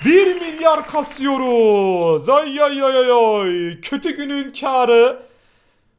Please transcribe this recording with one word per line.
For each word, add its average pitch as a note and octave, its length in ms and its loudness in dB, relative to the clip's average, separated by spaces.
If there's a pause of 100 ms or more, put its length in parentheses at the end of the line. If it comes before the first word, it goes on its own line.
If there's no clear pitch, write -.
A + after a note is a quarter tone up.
Bir F4+ 360 4
milyar D#4+ 460 0
kasıyoruz. A3 1400 0
Ay, C#4+ 340 0
ay, C#4+ 200 -2
ay, C4 160 0
ay, B3 140 2
ay. F#3+ 680 0
Kötü C#4 360 -8
günün C#4 360 -8
kârı. B3 720 2 (760)